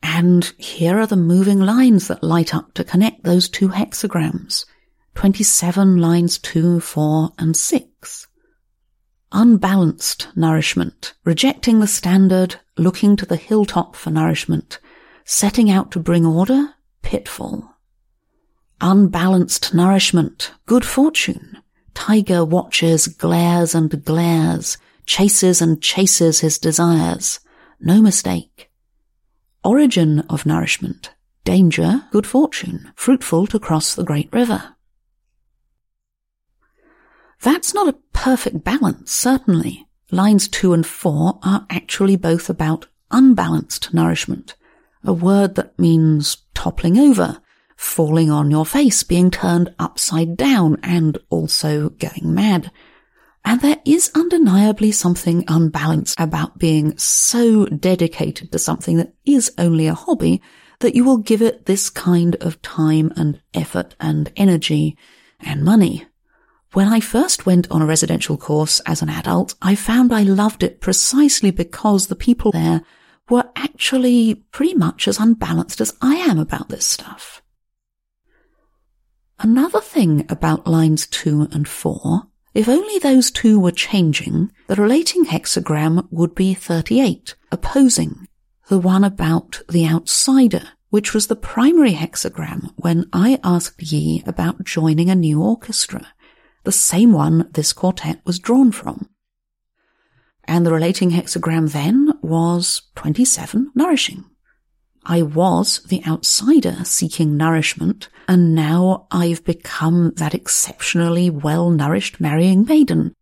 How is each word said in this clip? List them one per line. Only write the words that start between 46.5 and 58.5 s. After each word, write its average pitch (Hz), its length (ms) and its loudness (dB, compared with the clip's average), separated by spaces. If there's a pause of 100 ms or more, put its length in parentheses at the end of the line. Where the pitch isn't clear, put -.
toppling - 440 -2
over, 247 440 4 (360)
falling 160 520 0
on 147 220 0
your 156 140 0
face, 269 380 0
being 180 280 2
turned 175 480 -2
upside 165 560 -4
down, 202 480 2
and 170 340 0 (120)
also 151 600 -2
going 160 440 -6
mad. 185 360 0 (760)
And 233 140 0
there 294 240 0
is 311 320 2
undeniably 214 800 2
something 175 560 0
unbalanced 156 680 0
about 156 420 -6
being 156 380 0
so 226 680 2
dedicated 165 880 -4